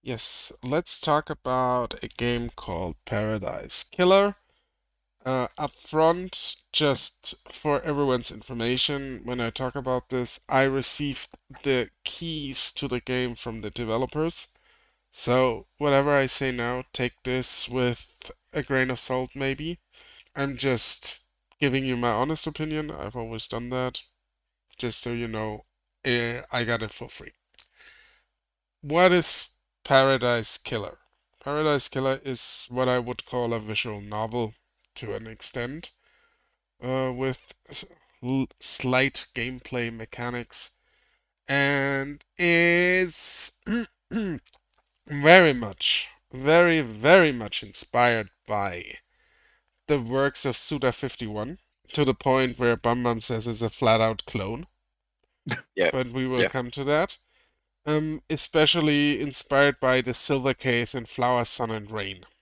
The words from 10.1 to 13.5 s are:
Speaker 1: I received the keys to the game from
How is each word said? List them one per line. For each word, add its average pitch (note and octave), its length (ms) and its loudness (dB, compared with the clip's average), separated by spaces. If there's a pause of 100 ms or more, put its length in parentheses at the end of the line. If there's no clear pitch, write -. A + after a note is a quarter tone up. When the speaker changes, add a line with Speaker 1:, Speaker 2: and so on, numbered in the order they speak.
Speaker 1:
I C3+ 140 4
received C3+ 680 0 (320)
the B2+ 300 0 (120)
keys D3+ 680 0
to - 160 -6
the B2 120 -2
game B2+ 360 -4
from A2+ 260 -10